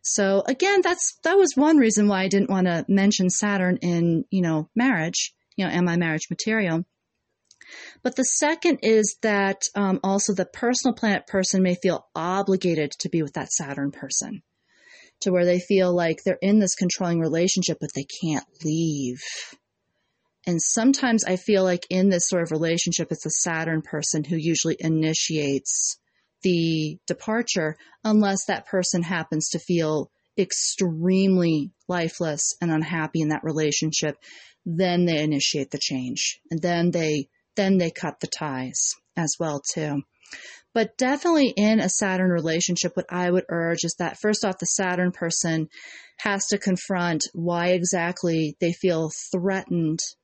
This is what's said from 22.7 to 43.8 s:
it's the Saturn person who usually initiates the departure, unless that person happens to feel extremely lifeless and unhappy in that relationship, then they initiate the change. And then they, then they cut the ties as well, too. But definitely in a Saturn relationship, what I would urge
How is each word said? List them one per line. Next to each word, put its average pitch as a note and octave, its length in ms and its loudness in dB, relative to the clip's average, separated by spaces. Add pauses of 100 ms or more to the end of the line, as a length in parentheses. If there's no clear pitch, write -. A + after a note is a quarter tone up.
it's - 140 -8
the D#3+ 40 -4
Saturn D#3+ 540 -2
person D3+ 400 -4
who D#3+ 140 -4
usually D#3+ 420 0
initiates D#3 1200 -2 (420)
the E3 640 0
departure, F#3 680 -2 (300)
unless G#3 400 2
that - 200 -4
person F3+ 380 0
happens D#3+ 460 -4
to E3 100 -4
feel D#3 500 -2 (280)
extremely F3+ 1300 2 (180)
lifeless E3 720 -2
and E3+ 100 0
unhappy D#3 480 -2
in D3+ 80 2
that D3+ 160 -2
relationship, D3+ 720 0 (500)
then F3 380 2
they D#3+ 180 2
initiate D3 480 0
the C#3+ 80 -8
change. B2+ 640 -6 (100)
And E3 120 -4
then E3+ 300 0
they, D#3 360 -2 (300)
then F#3+ 200 4
they E3+ 140 2
cut - 300 -8
the E3 60 -8
ties C3 680 -6 (220)
as D#3+ 200 -2
well, D3 240 -4 (120)
too. D3 300 -4 (720)
But A3 240 -2
definitely C#4+ 600 2
in G#3+ 240 4
a F#3 80 0
Saturn F#3 400 0
relationship, E3+ 640 0
what F3+ 140 -4
I F3+ 200 -2
would F3+ 200 2
urge E3 340 -2